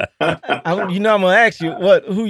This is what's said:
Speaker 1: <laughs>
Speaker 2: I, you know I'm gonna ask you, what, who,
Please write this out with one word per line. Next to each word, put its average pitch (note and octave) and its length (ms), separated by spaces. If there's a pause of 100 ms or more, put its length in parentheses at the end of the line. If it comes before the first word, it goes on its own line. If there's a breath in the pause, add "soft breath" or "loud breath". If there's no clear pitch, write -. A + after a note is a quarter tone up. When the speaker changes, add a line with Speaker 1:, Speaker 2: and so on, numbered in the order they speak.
(120)
Speaker 1:
<laughs> - 80
Speaker 2:
I, E3+ 680
you F#3 100
know G#3+ 160
I'm G3+ 60
gonna F#3 140
ask A3+ 240
you, E3 120
what, F#3 320
who, G#3+ 260